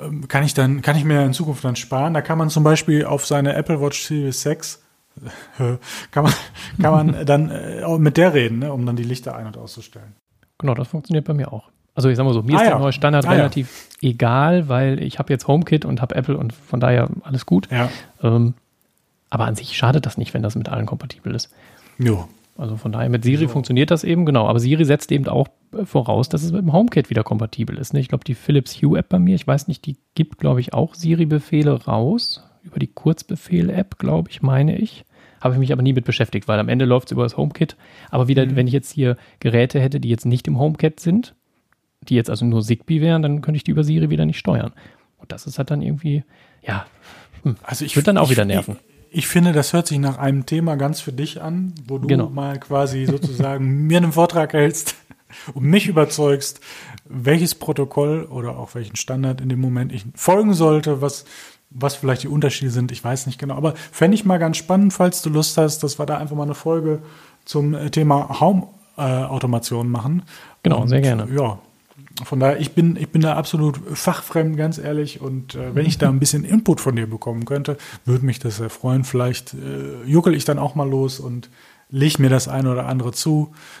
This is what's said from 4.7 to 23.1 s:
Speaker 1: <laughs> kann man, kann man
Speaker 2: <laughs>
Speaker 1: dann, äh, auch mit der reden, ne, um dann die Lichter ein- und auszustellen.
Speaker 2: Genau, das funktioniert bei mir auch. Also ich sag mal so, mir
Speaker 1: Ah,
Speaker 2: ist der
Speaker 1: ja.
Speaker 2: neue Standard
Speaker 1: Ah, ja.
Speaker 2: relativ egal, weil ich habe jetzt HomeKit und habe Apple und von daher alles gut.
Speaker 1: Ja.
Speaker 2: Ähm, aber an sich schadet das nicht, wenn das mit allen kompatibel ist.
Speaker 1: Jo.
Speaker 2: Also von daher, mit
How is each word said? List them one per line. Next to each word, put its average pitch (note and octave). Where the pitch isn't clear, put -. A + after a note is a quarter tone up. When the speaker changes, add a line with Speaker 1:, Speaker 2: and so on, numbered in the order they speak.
Speaker 1:
<laughs> -
kann D3
man, -
kann D#3
man D#3
Speaker 2:
<laughs> -
Speaker 1:
dann, D3
äh, D#3+
auch E3
mit D3+
der E3+
reden, A#2
ne, C#3+
um B2
dann A#2+
die A#2+
Lichter B2
ein- A#2
und G#2+
auszustellen. G#2+
Speaker 2:
Genau, C3
das B2+
funktioniert D#3
bei D#3+
mir C#3
auch. -
Also C3
ich A#2+
sag C3
mal B2+
so, A2
mir C3
Speaker 1:
Ah, -
Speaker 2:
ist G3+
der A3
Speaker 1:
ja. B2
Speaker 2:
neue C#3
Standard D3
Speaker 1:
Ah, F3
ja. F3+
Speaker 2:
relativ C#3
egal, C#3
weil C3+
ich C3
habe C#3
jetzt -
HomeKit D3+
und B2+
habe -
Apple C#3+
und B2+
von -
daher B2
alles C3
gut. F3+
Speaker 1:
Ja. B2+
Speaker 2:
Ähm, A#2
aber A2
an A2
sich -
schadet C3+
das -
nicht, -
wenn A2+
das G#2+
mit A#2
allen A2
kompatibel -
ist. -
Speaker 1:
Jo. G#2+
Speaker 2:
Also A2
von G#2+
daher, A#2
mit A#2+